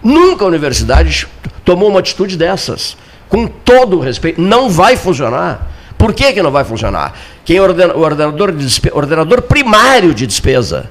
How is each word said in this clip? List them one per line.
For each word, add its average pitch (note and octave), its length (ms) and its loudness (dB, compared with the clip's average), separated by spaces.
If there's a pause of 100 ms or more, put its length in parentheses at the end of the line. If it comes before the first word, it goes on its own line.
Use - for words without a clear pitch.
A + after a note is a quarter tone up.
Nunca E4 440 4
a - 20 2
universidade B2+ 800 0 (380)
tomou F3+ 240 2
uma - 100 2
atitude F#3 380 -4
dessas. - 580 -4 (320)
Com A3 200 -2
todo B3 500 2
o - 20 0
respeito, C3+ 400 -4
não A3+ 300 2
vai F#3+ 260 2
funcionar. C#3+ 760 -4 (260)
Por G#3+ 160 2
que - 180 0
que G3 100 -2
não D3 100 0
vai C3+ 120 0
funcionar? G2 500 -4 (300)
Quem E3+ 160 2
ordena, F3+ 360 2
o D#3 60 0
ordenador D3+ 500 -2
de C#3+ 140 -6
despe-, - 280 -2
ordenador D#3 480 0
primário A#3 720 2
de A#2+ 120 -4
despesa A#2 640 -2